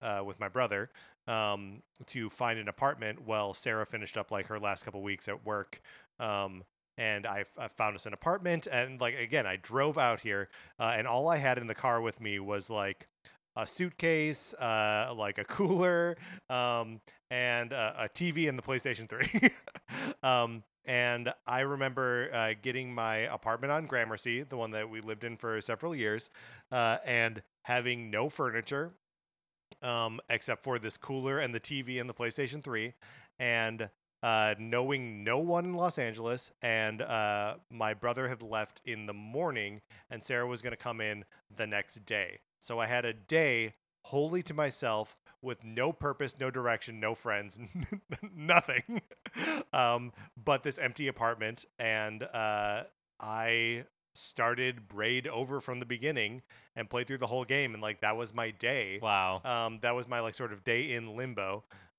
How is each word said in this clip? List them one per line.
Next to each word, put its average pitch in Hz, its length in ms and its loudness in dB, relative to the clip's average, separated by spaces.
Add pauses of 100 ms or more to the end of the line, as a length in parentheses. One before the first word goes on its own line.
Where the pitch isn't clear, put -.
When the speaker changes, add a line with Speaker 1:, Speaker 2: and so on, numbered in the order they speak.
Speaker 1:
uh, 104 200 -2
with 98 160 -10
my 104 100 -2
brother, 107 420 0 (360)
um, 104 540 -2 (260)
to 113 220 -6
find 113 300 0
an 104 80 -4
apartment 113 540 -2
while 107 340 0
Sarah 110 320 -2
finished 107 300 -6
up, 101 120 -4
like, 98 180 -2
her 107 120 -4
last 101 260 -2
couple 98 160 -8
weeks 98 260 -6
at 104 160 -6
work. 104 380 -4 (380)
Um, 101 460 -2 (320)
and 107 280 0
I 101 140 -2
f-, - 180 -8
I 117 120 -6
found 107 260 0
us 95 100 -10
an 104 80 -6
apartment, 175 580 0
and, 127 300 0
like, 120 160 0
again, 120 300 2
I 92 80 0
drove 135 420 2
out 120 220 4
here, 101 300 -2 (280)
uh, 117 180 2
and 113 120 0
all 127 200 2
I 165 100 4
had 135 200 4
in 120 80 -4
the 110 80 -4
car 117 280 2
with 113 200 -4
me 104 180 -2
was, 101 300 -4
like, 101 380 -2 (480)
a 107 100 -2
suitcase, 160 880 0
uh, 110 600 2
like, 104 220 -2
a 104 80 -4
<laughs> - 0 -
cooler, 175 720 4 (320)
um, 120 500 0 (320)
and 123 400 2
a, 117 320 0
a 107 60 -2
T 175 220 0
V 160 160 2
and 135 100 0
the 120 40 -4
PlayStation 123 480 -2
three. - 460 4
<laughs> - 40 -18 (600)
Um, 120 420 4 (220)
and 123 480 2 (140)
I 127 140 2
remember, 131 720 0
uh, 113 300 2
getting 127 320 -4
my 113 240 0
apartment 117 560 0
on 160 140 0
Gramercy, 117 560 0
the 127 140 -8
one 113 140 -2
that 110 180 -4
we 110 120 -10
lived 107 220 -6
in 117 140 -6
for 110 240 -2
several 156 340 -4
years, 110 340 0 (420)
uh, 117 320 4
and 113 380 2 (220)
having 120 480 0
no 113 180 2
furniture, 139 640 -2 (880)
um, 117 380 0 (100)
except 117 340 0
for 127 140 0
this 107 200 -4
cooler 135 420 -2
and 127 140 -2
the 117 60 -2
T 139 220 -6
V 127 160 -6
and 123 120 -4
the 117 40 -10
PlayStation 131 500 -2
three, 117 300 -2 (460)
and, 113 500 2 (320)
uh, 110 380 6
knowing 120 640 0
no 117 160 4
one 170 260 2
in 180 80 -2
Los 175 240 2
Angeles, 117 540 -2 (100)
and, 110 400 2
uh, 104 540 2 (160)
my 110 220 0
brother 120 340 0
had 120 160 -6
left 107 420 -4
in 110 220 -6
the 104 60 -8
morning, 107 680 -4 (280)
and 117 140 -10
Sarah 123 240 0
was 123 140 -4
gonna 117 160 -6
come 117 240 -4
in 104 240 -2 (300)
the 113 120 -2
next 101 380 -4
day. 98 340 -2 (200)
So 117 200 -4
I 113 60 2
had 120 200 2
a 113 80 0
day 117 600 2 (320)
wholly 160 380 0
to - 100 -8
myself 127 640 0 (240)
with 123 220 -6
no 117 280 0
purpose, 139 480 -2
no 131 100 0
direction, 120 500 -2
no 110 140 0
friends, 104 460 -4 (360)
<laughs> 190 400 -10
nothing, 165 680 4 (720)
um, 123 380 4 (320)
but 135 200 4
this 139 160 -2
empty 139 280 0
apartment, 113 580 0 (120)
and, 110 460 0
uh, 107 600 0 (360)
I 117 640 2 (300)
started 120 720 0
Braid 113 400 0
over 131 320 -2
from 123 200 -4
the 123 60 -6
beginning 123 560 -2 (340)
and 113 140 -6
played 123 180 0
through 135 120 -4
the 123 80 0
whole 123 180 0
game, 131 280 2
and, 107 100 -8
like, 107 180 -4
that 107 160 2
was 113 160 -6
my 113 160 -2
day. 107 500 0
Speaker 2:
Wow. 95 440 4
Speaker 1:
Um, 117 380 0
that 120 140 2
was 123 120 -4
my, 120 120 -2
like, 113 140 -2
sort 120 200 -6
of 98 100 -14
day 123 300 2
in 113 220 -6
limbo, 107 480 -4 (360)